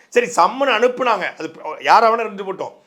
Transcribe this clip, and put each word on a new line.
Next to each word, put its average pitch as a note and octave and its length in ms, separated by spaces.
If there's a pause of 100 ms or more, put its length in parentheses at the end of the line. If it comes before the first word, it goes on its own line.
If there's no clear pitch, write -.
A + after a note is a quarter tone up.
சரி, A#3+ 260
சம்மன் A#3+ 380
அனுப்புனாங்க, A#3+ 520 (100)
அது D#3+ 120 (320)
யாரா F3 280
வேணா A3+ 120
இருந்து G3+ 340
போட்டோம், C#3 200 (140)